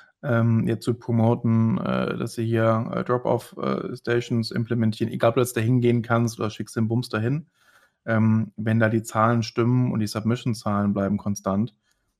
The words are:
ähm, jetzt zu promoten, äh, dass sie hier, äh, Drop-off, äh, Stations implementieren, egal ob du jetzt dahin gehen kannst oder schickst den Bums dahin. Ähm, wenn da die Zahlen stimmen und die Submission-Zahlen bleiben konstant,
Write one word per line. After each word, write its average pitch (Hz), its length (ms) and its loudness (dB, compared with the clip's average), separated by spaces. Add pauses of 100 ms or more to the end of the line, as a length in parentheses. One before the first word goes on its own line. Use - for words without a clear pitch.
(240)
ähm, 117 440 2
jetzt 113 180 -2
zu 120 100 0
promoten, 113 800 2
äh, - 400 -2
dass 120 160 -6
sie 113 120 -4
hier, 113 500 0
äh, 123 80 -2
Drop-off, 123 580 -2
äh, 131 340 -4
Stations 120 540 -2
implementieren, 117 640 -2
egal 120 160 2
ob - 60 -2
du 127 60 2
jetzt 120 140 -2
dahin 120 260 2
gehen 120 200 2
kannst 117 380 0
oder 110 100 -2
schickst - 260 -10
den 113 120 0
Bums 117 220 -2
dahin. 123 360 -2 (600)
Ähm, 110 500 2
wenn 110 220 0
da 110 100 4
die 113 140 0
Zahlen 113 400 2
stimmen 123 480 2
und 120 80 -2
die 104 80 -2
Submission-Zahlen 107 840 -2
bleiben 98 240 0
konstant, 101 580 -2 (440)